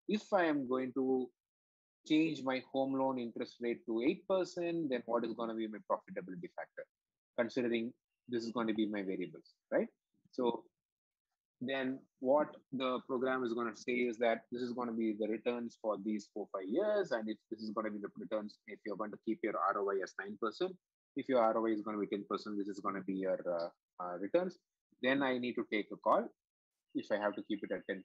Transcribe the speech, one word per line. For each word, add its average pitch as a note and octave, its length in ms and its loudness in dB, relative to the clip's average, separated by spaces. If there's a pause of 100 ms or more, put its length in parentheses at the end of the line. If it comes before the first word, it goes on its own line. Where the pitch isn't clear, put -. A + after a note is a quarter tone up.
if G#3 240 0
I F#3 100 8
am D3 240 2
going C3 260 0
to C3 360 2 (800)
change D#3 340 4
my C3 300 0
home C3+ 220 2
loan C3+ 260 2
interest A#2 400 -6
rate A#2+ 260 -2
to A2+ 160 0
eight F3 280 2
percent, E3+ 600 0
then B2 160 0
what A#2 200 0
is A2+ 80 -2
gonna A2+ 200 -4
be A2 140 -2
my G#2+ 120 -8 (120)
profitability F#2 640 -6
factor, - 300 -12 (520)
considering A#2 540 0 (380)
this A#2+ 140 -2
is A2+ 80 -6
gonna A2+ 220 0
be A2 140 2
my G#2 140 -2
variables, F2+ 540 -6 (160)
right? F#3 160 2 (440)
So B2 320 0 (960)
then C3 400 -2 (200)
what D3 360 4 (160)
the B2+ 360 0
program C3 360 0
is A#2 100 0
gonna A2+ 220 -2
say - 180 -2
is A#2+ 260 0
that A#2 320 4
this A#2+ 100 -4
is B2 100 -2
gonna A#2+ 220 -2
be A2 260 0
the G#2+ 80 0
returns A#2 540 -2
for G#2 220 0
these G#2+ 300 -2
four, G2 200 -6
five F#2+ 140 -6
years. F#3+ 440 2
And A2 160 -2
if G#2+ 100 -4 (140)
this G#2+ 80 -8
is A2 120 -6
gonna G#2+ 200 -2
be G#2 80 -6
the G2+ 180 -6
returns, G#2+ 400 -6 (100)
if G2+ 180 -14
you're G#2 100 -4
going G#2 160 -4
to - 140 -12
keep G#2+ 180 0
your G#2+ 140 0
R G2 220 2
O G2+ 100 0
I G2 120 2
as F2+ 180 -6
nine G3 220 -8
percent, F3+ 320 -2 (440)
if C#3 100 -4
your B2+ 140 6
R A2+ 160 6
O A2+ 80 2
I A2+ 60 4
is G#2 100 0
gonna G#2+ 160 -4
be G2 100 0
ten G2+ 220 -2
percent, G#2 280 -2
this G2+ 120 -2
is G2 100 -8
gonna G2 220 -2
be F#2+ 140 -2
your, F#2 240 0 (120)
uh, E2+ 180 0 (320)
uh, F2+ 180 -4
returns. F3 400 0 (440)
Then C3+ 200 4
I C3 160 2
need B2 160 -2
to A2+ 180 -2
take G#2 180 2
a F#2 60 -10
call E3+ 280 2 (680)
if C3 160 -4
I G#2+ 60 2
have G#2 180 2
to G2+ 80 -8
keep G2+ 200 -4
it G2 100 -4
at F2+ 160 -6
ten F#2+ 160 -4